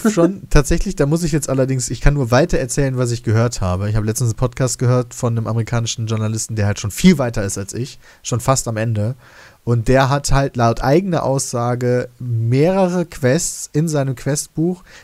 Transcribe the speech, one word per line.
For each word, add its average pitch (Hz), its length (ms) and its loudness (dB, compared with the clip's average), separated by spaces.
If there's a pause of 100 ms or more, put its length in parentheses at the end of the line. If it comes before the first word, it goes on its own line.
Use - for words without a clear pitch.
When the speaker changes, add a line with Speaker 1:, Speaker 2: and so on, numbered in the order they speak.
Speaker 1:
schon, 190 360 2
Speaker 2:
<laughs> - 40 -18
Speaker 1:
tatsächlich, 165 460 2
da 147 100 2
muss 160 160 0
ich 165 120 -2
jetzt 151 160 -2
allerdings, 131 420 -2
ich 123 100 -8
kann 143 140 4
nur 127 160 0
weiter 151 260 2
erzählen, 135 400 -2
was 123 140 0
ich 117 100 -4
gehört 117 400 0
habe. 95 300 -2
Ich 107 40 0
hab 107 100 2
letztens 110 260 0
einen 107 60 -4
Podcast 127 420 -2
gehört 123 340 0
von 117 240 -2
einem 113 80 -2
amerikanischen 113 640 -2
Journalisten, 110 480 -4
der 107 100 0
halt 101 140 -2
schon 107 100 -4
viel 180 300 4
weiter 120 240 -2
ist 98 160 -6
als 98 160 -10
ich, - 240 -8 (240)
schon 123 160 -2
fast 131 280 0
am 110 100 -4
Ende. 110 360 0 (520)
Und 120 220 0
der 127 220 4
hat 143 220 0
halt 139 240 2
laut 117 260 2
eigener 165 400 2
Aussage 123 960 -2
mehrere 156 880 2
Quests - 680 -2
in 156 160 0
seinem 135 280 -2
Questbuch, 156 680 -4 (200)